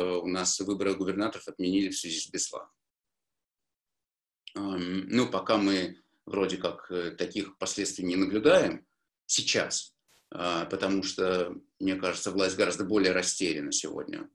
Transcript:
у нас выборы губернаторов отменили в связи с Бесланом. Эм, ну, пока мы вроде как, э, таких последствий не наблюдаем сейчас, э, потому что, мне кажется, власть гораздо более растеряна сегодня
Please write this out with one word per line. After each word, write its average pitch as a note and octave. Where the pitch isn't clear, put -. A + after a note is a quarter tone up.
у E2+
нас F2+
выборы G2
губернаторов G2
отменили F#2+
в F#2+
связи E2
с -
Бесланом. -
Эм, F#2+
ну, A#2+
пока G2
мы G2
вроде F#2+
как, -
э, F2
таких F#2
последствий F#2+
не F2+
наблюдаем A2
сейчас, -
э, F2
потому F#2+
что, F#2
мне F#2+
кажется, F#2
власть F#2
гораздо G#2
более F#2+
растеряна D#2+
сегодня -